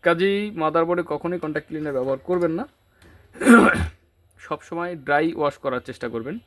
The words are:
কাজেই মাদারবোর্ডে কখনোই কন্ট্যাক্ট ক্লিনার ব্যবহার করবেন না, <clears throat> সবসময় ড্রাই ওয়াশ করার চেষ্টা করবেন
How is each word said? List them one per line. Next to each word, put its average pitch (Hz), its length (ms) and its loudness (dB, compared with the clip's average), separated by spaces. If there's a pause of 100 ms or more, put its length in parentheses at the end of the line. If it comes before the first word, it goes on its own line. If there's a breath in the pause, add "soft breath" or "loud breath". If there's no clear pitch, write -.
কাজেই 196 480 2
মাদারবোর্ডে 165 560 0
কখনোই 170 320 -6
কন্ট্যাক্ট 151 300 -6
ক্লিনার 151 240 -6
ব্যবহার 135 260 -2
করবেন 175 320 -2
না, 190 180 -4 (640 soft breath)
<clears throat> - 1120 2
সবসময় 170 500 -8
ড্রাই 151 360 0
ওয়াশ - 260 -2
করার 127 220 -4
চেষ্টা - 280 -10
করবেন 120 380 -8